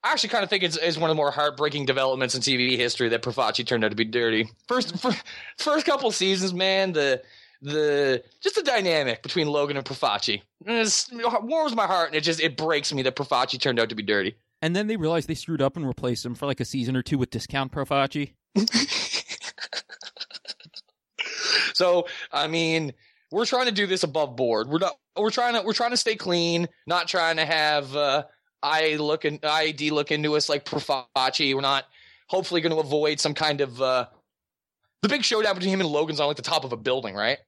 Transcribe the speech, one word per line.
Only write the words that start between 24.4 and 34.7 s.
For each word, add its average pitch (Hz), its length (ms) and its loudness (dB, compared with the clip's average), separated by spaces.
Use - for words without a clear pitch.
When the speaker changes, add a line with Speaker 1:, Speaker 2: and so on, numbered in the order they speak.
Speaker 1:
We're 147 120 0
not, 175 160 0
we're 208 140 0
trying 240 240 2
to, 233 80 2
we're 208 140 -2
trying 240 160 0
to 247 80 -2
stay 220 180 0
clean, 170 520 0
not 170 200 0
trying 165 300 2
to 160 80 2
have, 151 500 0
uh, 147 300 2
I 156 320 2
look 151 320 0
in, 147 160 -2
I 156 300 2
D 147 180 -2
look 147 200 0
into 151 260 2
us 143 120 0
like 147 160 -2
Profaci. 135 920 0
We're 135 60 0
not 135 240 0
hopefully 175 340 0
gonna 160 160 2
avoid 151 420 0
some 151 140 0
kind 151 260 0
of, 131 220 -2
uh, 127 240 2